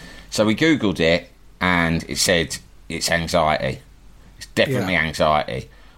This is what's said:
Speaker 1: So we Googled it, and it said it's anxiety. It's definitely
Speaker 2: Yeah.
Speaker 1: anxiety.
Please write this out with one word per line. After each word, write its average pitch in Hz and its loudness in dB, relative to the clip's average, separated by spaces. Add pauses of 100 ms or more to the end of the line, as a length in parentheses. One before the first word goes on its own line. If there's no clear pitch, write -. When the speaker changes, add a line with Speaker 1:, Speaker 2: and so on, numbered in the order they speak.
(300)
Speaker 1:
So 107 2
we 110 4
Googled 123 2
it, 85 2 (300)
and 85 2
it 69 -8
said 85 0 (320)
it's 80 -4
anxiety. 80 0 (580)
It's - -18
definitely 92 0
Speaker 2:
Yeah. 80 2
Speaker 1:
anxiety. 76 -2 (300)